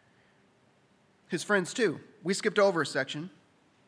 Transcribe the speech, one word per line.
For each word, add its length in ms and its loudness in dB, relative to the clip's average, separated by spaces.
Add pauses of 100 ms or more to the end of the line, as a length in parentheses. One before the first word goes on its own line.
(1300)
His 160 -4
friends 280 0
too. 280 0 (220)
We 100 -2
skipped 260 -2
over 220 4
a 60 0
section. 420 -4 (600)